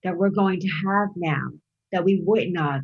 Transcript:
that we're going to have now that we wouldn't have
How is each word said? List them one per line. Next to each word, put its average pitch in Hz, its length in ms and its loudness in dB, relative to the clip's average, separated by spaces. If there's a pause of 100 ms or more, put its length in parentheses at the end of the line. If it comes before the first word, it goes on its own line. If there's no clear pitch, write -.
that 180 140 -2
we're 196 120 2
going 196 300 2
to 185 80 -4 (180)
have 202 300 2
now 147 320 -2 (460)
that 180 100 0
we 190 220 4
wouldn't 185 320 2
have 143 260 0